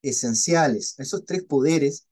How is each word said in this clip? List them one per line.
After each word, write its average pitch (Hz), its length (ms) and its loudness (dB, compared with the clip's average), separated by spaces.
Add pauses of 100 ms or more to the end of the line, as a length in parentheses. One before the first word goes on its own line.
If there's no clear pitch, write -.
esenciales, 139 960 0
a 139 40 -12
esos - 220 -8
tres 185 200 -6
poderes 143 680 2